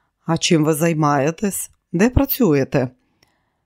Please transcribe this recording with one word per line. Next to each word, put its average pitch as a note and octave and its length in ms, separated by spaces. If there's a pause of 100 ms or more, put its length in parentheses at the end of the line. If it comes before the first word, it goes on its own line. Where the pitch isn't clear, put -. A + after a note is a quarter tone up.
(260)
«А E3 120
чим D#3 260
ви D#3 100
займаєтесь? D#3 960 (220)
Де G3 180
працюєте?» D3 800 (760)